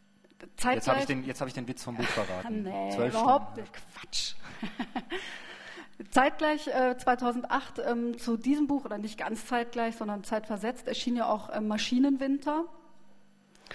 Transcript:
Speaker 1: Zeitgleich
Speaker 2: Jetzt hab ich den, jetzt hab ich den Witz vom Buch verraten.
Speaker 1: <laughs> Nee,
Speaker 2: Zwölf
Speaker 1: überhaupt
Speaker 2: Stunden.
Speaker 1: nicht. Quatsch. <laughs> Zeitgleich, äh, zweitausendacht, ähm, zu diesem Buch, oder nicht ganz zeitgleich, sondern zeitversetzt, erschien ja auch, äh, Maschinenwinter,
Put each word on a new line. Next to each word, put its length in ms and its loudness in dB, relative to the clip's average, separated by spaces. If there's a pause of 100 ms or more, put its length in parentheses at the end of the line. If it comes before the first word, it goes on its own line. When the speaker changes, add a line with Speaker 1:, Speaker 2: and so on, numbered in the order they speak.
(560)
Speaker 1:
Zeitgleich 200 4
Speaker 2:
Jetzt 120 0
hab 100 6
ich 80 2
den, 180 0
jetzt 160 -6
hab 80 -2
ich 60 -8
den 120 -4
Witz 160 -6
vom 140 -6
Buch 80 0
verraten. 580 -2
Speaker 1:
<laughs> 20 -
Nee, 300 -2
Speaker 2:
Zwölf 200 2
Speaker 1:
überhaupt 440 6
Speaker 2:
Stunden. 20 -8
Speaker 1:
nicht. 120 -12
Quatsch. 680 -4
<laughs> 1700 -8
Zeitgleich, 580 4
äh, 280 4
zweitausendacht, 880 0
ähm, 340 0
zu 180 0
diesem 320 2
Buch, 160 0
oder 140 -4
nicht 200 -6
ganz 280 -4
zeitgleich, 500 0
sondern 260 -4
zeitversetzt, 640 -2
erschien 300 0
ja 120 2
auch, 220 -2
äh, 100 -2
Maschinenwinter, 1080 2 (1080)